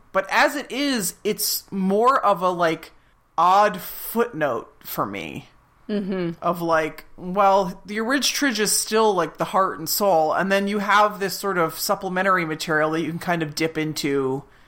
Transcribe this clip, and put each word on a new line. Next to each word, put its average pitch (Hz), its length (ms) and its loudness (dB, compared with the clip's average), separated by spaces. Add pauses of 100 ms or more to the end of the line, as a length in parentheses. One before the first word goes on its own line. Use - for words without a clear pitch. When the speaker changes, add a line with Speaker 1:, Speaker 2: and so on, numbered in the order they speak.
(120)
Speaker 1:
But 190 180 -2
as 269 280 2
it 269 120 -8
is, 262 540 -2
it's - 480 -4
more 202 500 2
of 196 200 2
a, 185 80 2
like, 170 420 -2 (460)
odd 190 420 4
footnote - 880 -4 (140)
for - 220 -4
me. 90 420 -10 (400)
Speaker 2:
Mm-hmm. 190 440 -4 (100)
Speaker 1:
Of, 175 200 -2
like, 156 440 0 (100)
well, 196 680 2
the 208 160 -4
Ridge 247 320 0
Tridge 254 260 0
is 208 180 0
still, 214 360 2
like, 170 240 -2
the 160 80 -4
heart 185 340 0
and 160 80 -8
soul, 160 460 2
and 185 180 0
then 196 160 2
you 202 120 -2
have 202 420 2
this 190 180 -4
sort 196 180 -2
of 160 220 0
supplementary 190 640 0
material 156 480 0
that 160 120 0
you 147 60 -4
can 165 100 -6
kind 170 220 -2
of 151 140 -4
dip 160 220 -2
into 139 680 -2 (240)